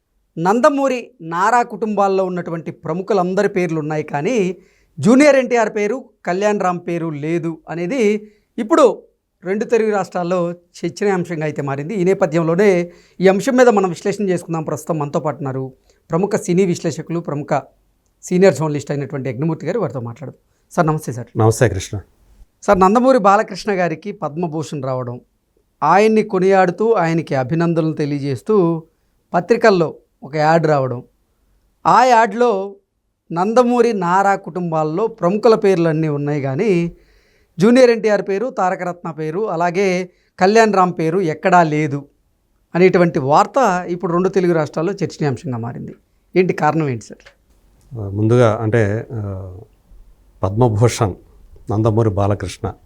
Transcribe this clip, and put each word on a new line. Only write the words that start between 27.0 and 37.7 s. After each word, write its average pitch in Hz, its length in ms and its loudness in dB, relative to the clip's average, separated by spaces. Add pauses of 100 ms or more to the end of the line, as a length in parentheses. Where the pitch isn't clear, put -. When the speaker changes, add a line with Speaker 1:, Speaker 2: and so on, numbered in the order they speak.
Speaker 1:
అభినందనలు 160 580 0
తెలియజేస్తూ 151 880 -2 (500)
పత్రికల్లో 185 600 2 (280)
ఒక 139 120 -14
యాడ్ 156 320 2
రావడం, 135 360 0 (840)
ఆ 190 180 6
యాడ్లో 226 720 2 (560)
నందమూరి, 233 640 2
నారా 196 420 2
కుటుంబాల్లో 170 720 -4
ప్రముఖుల 214 480 2
పేర్లన్నీ 165 520 0
ఉన్నాయి, 147 340 -4
కానీ 170 500 -2 (680)
జూనియర్ 240 320 6